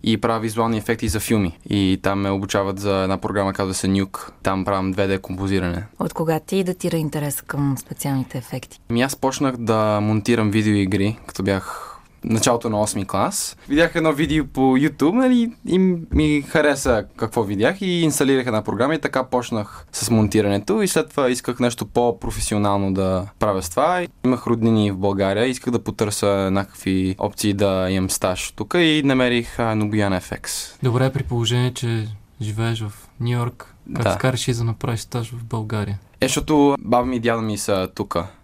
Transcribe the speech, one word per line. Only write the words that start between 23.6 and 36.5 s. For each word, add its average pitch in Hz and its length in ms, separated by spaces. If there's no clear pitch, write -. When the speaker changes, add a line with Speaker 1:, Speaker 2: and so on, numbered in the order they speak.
Speaker 1:
с 87 60
това. 175 360
Имах 123 220
роднини 113 440
в 95 60
България, 98 480
исках 127 260
да 117 80
потърся 104 480
някакви 95 680
опции 101 340
да 95 360
имам 95 200
стаж - 420
тук - 220
и 156 320
намерих, 123 540
а, 110 160
Нобуяна 104 460
F - 200
X. - 420
Speaker 3:
Добре, 127 260
при 131 140
положение, 123 500
че 113 340
живееш 113 400
в 104 100
Ню 120 120
Йорк, 120 440
как 120 80
Speaker 1:
Да. 101 100
Speaker 3:
скараш 120 340
и 127 60
да 117 100
направиш 113 360
стаж 117 320
в 117 120
България? 107 560
Speaker 1:
Е, 131 60
защото 143 520